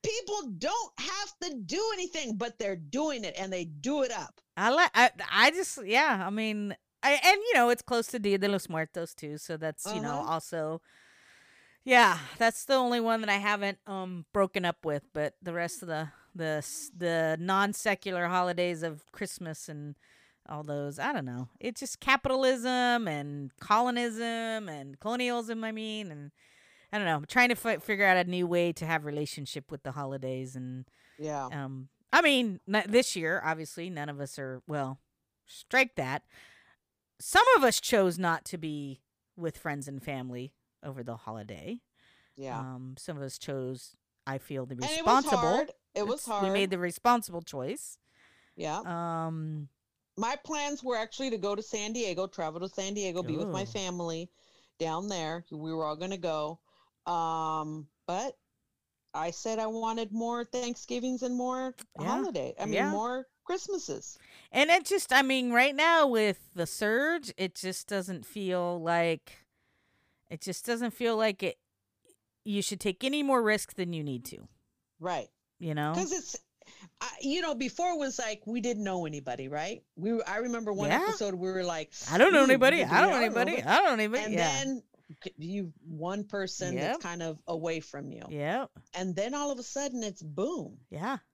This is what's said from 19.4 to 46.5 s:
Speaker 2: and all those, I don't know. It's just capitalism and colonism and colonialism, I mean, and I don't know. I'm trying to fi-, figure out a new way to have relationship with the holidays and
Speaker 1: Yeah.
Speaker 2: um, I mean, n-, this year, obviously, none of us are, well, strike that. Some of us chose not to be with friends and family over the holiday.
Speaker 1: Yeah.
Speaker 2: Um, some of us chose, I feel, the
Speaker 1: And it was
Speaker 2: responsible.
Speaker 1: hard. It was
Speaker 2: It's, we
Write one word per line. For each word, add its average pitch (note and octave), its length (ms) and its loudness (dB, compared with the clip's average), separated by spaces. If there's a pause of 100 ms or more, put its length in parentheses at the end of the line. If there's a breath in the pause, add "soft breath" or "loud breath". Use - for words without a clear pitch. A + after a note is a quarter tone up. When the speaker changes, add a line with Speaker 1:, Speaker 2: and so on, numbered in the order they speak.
Speaker 2:
and D3 280 -10 (540 soft breath)
all D3+ 140 -8
those, C#3+ 340 -4
I A#3 140 -2
don't F#3+ 120 -2
know. B2 240 -6 (120)
It's A#3 200 -6
just - 200 -10
capitalism B3+ 1080 2
and C#3+ 520 -6
colonism A3+ 1080 0
and C#3 320 -12
colonialism, A#3 640 -2
I A3 80 -4
mean, G#3+ 380 -8
and D3 220 -12 (600 soft breath)
I G#3+ 60 -2
don't G3+ 80 0
know. E3 100 2
I'm D3 100 -4
trying B3 240 4
to A#3+ 40 2
fi-, A3 240 0
figure G3+ 260 0
out F#3 120 8
a F3+ 120 6
new F3+ 180 0
way F3 260 4
to E3 120 -6
have D#3+ 200 0
relationship D3 680 -6
with C#3 140 -12
the C3+ 80 -6
holidays C3 640 -6
and B2+ 300 -8 (320 soft breath)
Speaker 1:
Yeah. D3 340 -4
Speaker 2:
um, C3+ 360 -8 (240)
I C#4+ 100 8
mean, B3+ 360 4 (140)
n-, G#3 160 2
this A#3 260 4
year, E3+ 300 0
obviously, D#3+ 460 -4
none D3+ 180 -6
of C#3+ 120 -8
us C#3 180 -10
are, C3 280 -8
well, C#3 320 -4 (480)
strike - 480 -2
that. C3+ 300 -4 (960 soft breath)
Some G4+ 240 6 (120)
of D4 80 8
us A#3+ 160 6
chose F#3 380 4
not E3+ 280 0
to F3+ 120 -8
be D3 420 -8 (360)
with E3 200 -4
friends C#3+ 300 -6
and C#3 160 -10
family B2+ 500 -8 (300)
over C3+ 220 -10
the A#2+ 120 -8
holiday. G#2+ 640 -10 (560 soft breath)
Speaker 1:
Yeah. C3+ 220 -8
Speaker 2:
Um, C3 400 -10
some D#3+ 180 -10
of C#3 60 -8
us C3+ 160 -10
chose, C3 560 -8 (320)
I C3+ 120 -4
feel, C3 280 -8
the C3 80 -10
Speaker 1:
And B2 100 -6
it C#4+ 40 -2
was D#4 100 -2
Speaker 2:
responsible. C4+ 400 4
Speaker 1:
hard. A#3+ 340 2 (220)
It G#3 120 0
was A#3+ 200 -2
Speaker 2:
It's, - 20 -10 (140)
we G3 80 2